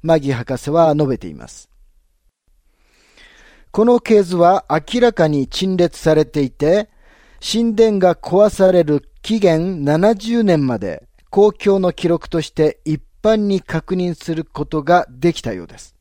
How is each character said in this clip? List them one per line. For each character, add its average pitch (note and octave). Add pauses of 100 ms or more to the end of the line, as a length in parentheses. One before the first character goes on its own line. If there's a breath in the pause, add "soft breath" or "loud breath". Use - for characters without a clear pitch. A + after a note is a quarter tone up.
マ D#3+
ギ C#3
博 B2
士 -
は D#3+
述 D3
べ B2+
て -
い D#2
ま A#1
す。 - (2000 soft breath)
こ G#3+
の A#3+
系 G#3+
図 F3+
は F3
明 D#3+
ら A#3+
か E3
に D3
陳 F#3+
列 F3
さ D#3
れ D3+
て D3
い B2+
て、 F#3+ (560 soft breath)
神 A3+
殿 G#3+
が F3+
壊 G3+
さ F#3+
れ F3
る D3 (100)
紀 A3
元 E3+
七 E3+
十 A3+
年 D#3
ま A#2+
で F2+ (200)
公 G3+
共 G3
の F3+
記 -
録 E3
と E3+
し -
て D3+
一 D#3 (180)
般 A3
に G3+
確 -
認 F3+
す -
る D#3+
こ -
と D3+
が C#3+
で B2+
き -
た A2+
よ F2+
う -
で -
す。 -